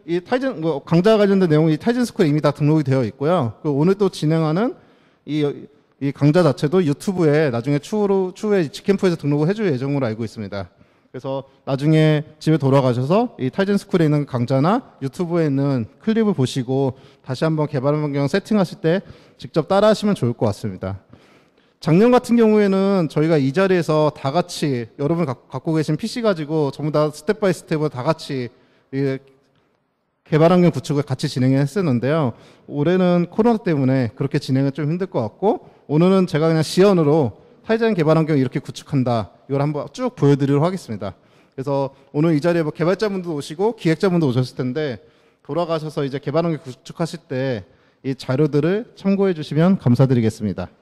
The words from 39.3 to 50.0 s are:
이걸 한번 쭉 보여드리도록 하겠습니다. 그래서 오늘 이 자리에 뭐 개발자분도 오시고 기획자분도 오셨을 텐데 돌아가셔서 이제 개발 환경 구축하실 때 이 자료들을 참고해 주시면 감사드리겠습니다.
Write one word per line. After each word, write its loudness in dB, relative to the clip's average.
이걸 -2
한번 -4
쭉 -6
보여드리도록 2
하겠습니다. -6
그래서 -6
오늘 2
이 0
자리에 0
뭐 -4
개발자분도 -4
오시고 -4
기획자분도 0
오셨을 -2
텐데 -6
돌아가셔서 -4
이제 -6
개발 -2
환경 -4
구축하실 -10
때 -4
이 -4
자료들을 0
참고해 0
주시면 2
감사드리겠습니다. 2